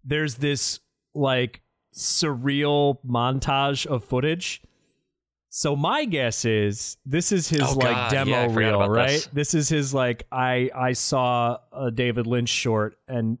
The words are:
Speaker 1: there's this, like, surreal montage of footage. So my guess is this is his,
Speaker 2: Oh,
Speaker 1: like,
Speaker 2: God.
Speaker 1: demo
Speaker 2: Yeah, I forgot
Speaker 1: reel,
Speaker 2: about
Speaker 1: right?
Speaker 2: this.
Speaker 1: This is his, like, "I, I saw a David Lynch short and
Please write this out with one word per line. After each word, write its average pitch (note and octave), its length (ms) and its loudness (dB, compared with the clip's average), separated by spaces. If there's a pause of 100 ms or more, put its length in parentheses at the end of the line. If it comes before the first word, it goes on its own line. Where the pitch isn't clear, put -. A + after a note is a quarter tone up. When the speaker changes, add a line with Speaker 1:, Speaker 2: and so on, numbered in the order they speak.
Speaker 1:
there's D3 320 -2
this, C#3+ 440 -2 (340)
like, C3 480 -2 (340)
surreal C#3+ 1080 0
montage C3+ 800 0
of B2 180 -2
footage. D3+ 580 -2 (880)
So C#3+ 260 -2
my G#3+ 300 0
guess C3+ 400 -2
is G#2 600 0
this D3+ 260 0
is F3+ 160 0
his, D3+ 140 0
Speaker 2:
Oh, C#3 120 2
Speaker 1:
like, B2 220 4
Speaker 2:
God. B2 160 0
Speaker 1:
demo C3+ 200 2
Speaker 2:
Yeah, - 120 2
I A#2 40 2
forgot A2 100 0
Speaker 1:
reel, G#2+ 240 4
Speaker 2:
about G2 100 2
Speaker 1:
right? A#2+ 180 4
Speaker 2:
this. D3 180 0
Speaker 1:
This C#3+ 260 -2
is D3+ 160 0
his, C#3+ 240 0
like, B2 380 0
"I, B2+ 440 0
I B2+ 180 -2
saw B2 640 0 (140)
a B2+ 200 -4
David A#2+ 340 0
Lynch A#2 240 0
short G#2+ 480 0 (100)
and A#2 340 -2